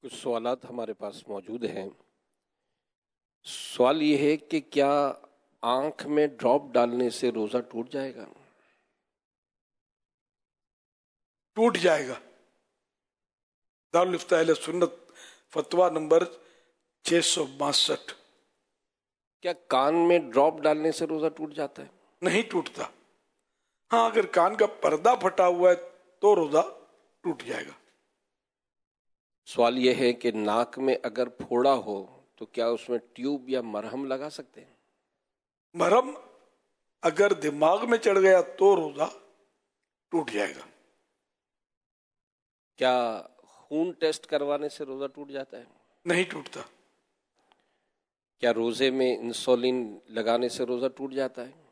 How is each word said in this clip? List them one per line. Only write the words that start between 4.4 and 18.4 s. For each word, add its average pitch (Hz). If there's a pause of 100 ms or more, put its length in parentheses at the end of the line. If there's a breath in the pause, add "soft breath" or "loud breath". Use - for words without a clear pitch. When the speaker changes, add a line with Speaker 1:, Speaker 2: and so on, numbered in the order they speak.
Speaker 1:
کیا 143 (500)
آنکھ 135
میں 147
ڈراپ 135 (100)
ڈالنے 120
سے 123
روزہ 113
ٹوٹ 117
جائے 135
گا؟ 113 (3250)
Speaker 2:
ٹوٹ 226
جائے 156
گا۔ 127 (1800)
دارالفتہ 180
اہل 165
سنت، 165 (600 loud breath)
فتویٰ 175
نمبر 160 (800 soft breath)
چھ 165
سو 156
باسٹھ۔ 143 (1300)